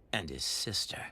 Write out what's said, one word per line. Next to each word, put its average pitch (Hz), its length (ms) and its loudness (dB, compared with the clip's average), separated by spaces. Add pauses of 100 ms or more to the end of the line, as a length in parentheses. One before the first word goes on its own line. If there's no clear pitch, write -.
(140)
and 107 160 2
his 65 140 -4
sister. - 680 0